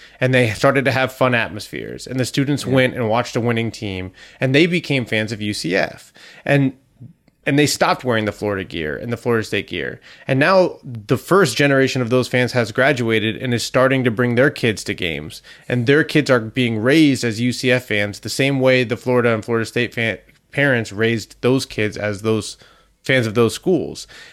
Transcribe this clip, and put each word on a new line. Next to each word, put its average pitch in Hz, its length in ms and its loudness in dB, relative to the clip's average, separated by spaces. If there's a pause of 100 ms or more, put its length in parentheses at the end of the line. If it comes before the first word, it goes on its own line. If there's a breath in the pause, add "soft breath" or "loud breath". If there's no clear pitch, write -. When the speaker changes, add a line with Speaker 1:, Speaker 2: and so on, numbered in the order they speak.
(220 loud breath)
Speaker 1:
And 127 100 2
they 123 200 4
started 135 340 2
to 131 60 2
have 131 200 0
fun 127 220 2
atmospheres. 76 720 -6
And 131 120 -6
the 127 60 0
students 139 400 -2
Speaker 2:
Yeah. 127 80 -2
Speaker 1:
went 127 220 2
and 117 160 -2
watched 120 260 -2
a 120 60 0
winning 117 280 -2
team. 92 420 -8 (280 loud breath)
And 131 140 0
they 156 100 6
became 151 400 0
fans 110 280 -2
of 104 100 -6
U 104 100 -2
C 151 240 -4
F. - 380 -4 (320 loud breath)
And, 139 260 2 (720)
and 143 140 2
they 147 80 4
stopped 170 380 0
wearing 113 200 0
the 101 60 0
Florida 101 320 -4
gear 76 340 -6
and 117 160 -8
the 120 40 -2
Florida 113 280 -2
State 101 220 -4
gear. 69 340 -8 (280 loud breath)
And 131 100 0
now 175 460 4
the 120 320 -4
first 170 400 2
generation 135 440 2
of 117 80 -2
those 123 200 2
fans 123 240 0
has 113 180 0
graduated 113 640 0
and 127 160 -4
is 117 120 -2
starting 131 400 2
to 120 80 2
bring 120 240 0
their 131 120 4
kids 117 360 -2
to 104 100 -4
games. 78 480 -8 (260 loud breath)
And 123 200 0
their 151 160 4
kids 147 260 0
are 127 80 4
being 113 400 -2
raised 135 460 4
as 113 160 -2
U 123 100 0
C 123 220 0
F 127 140 0
fans 104 340 -2
the - 80 -10
same 135 320 0
way 127 240 4
the 117 120 -4
Florida 120 380 2
and 107 100 -4
Florida 113 220 -2
State 120 260 -4
fan, 113 260 -4 (340)
parents 131 400 0
raised 110 480 -2
those 131 260 2
kids 107 300 -4
as 104 260 -6
those 110 360 -2 (440 soft breath)
fans 131 240 2
of 107 80 -6
those 113 200 4
schools. 95 520 -2 (260 loud breath)